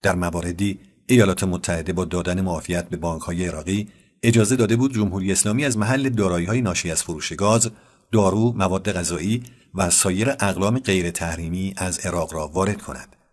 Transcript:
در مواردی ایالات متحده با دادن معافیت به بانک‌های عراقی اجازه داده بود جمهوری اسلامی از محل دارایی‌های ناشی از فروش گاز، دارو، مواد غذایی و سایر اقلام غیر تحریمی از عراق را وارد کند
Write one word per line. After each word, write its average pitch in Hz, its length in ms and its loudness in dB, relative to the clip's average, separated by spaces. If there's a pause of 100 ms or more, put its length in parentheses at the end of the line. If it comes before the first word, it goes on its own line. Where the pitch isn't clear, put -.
در 95 120 2
مواردی 87 640 -2 (280)
ایالات 98 380 6
متحده 87 480 -2
با 90 120 0
دادن 90 360 -2
معافیت 87 480 -4
به 87 80 -6
بانک‌های 85 500 -4
عراقی 85 420 -4 (340)
اجازه 117 340 6
داده 113 200 4
بود 131 180 2
جمهوری 98 380 0
اسلامی 107 320 2
از 123 140 0
محل 131 300 0
دارایی‌های 101 520 0
ناشی 90 300 -2
از 78 120 -2
فروش 80 300 -6
گاز، 107 380 2 (420)
دارو، 107 400 4
مواد 95 400 0
غذایی 90 500 -2 (320)
و 90 160 0
سایر 98 400 2
اقلام 101 480 0
غیر 95 320 0
تحریمی 85 680 -6
از 92 220 -4
عراق 85 360 -4
را 78 140 -6
وارد 95 340 -2
کند - 340 -16 (160)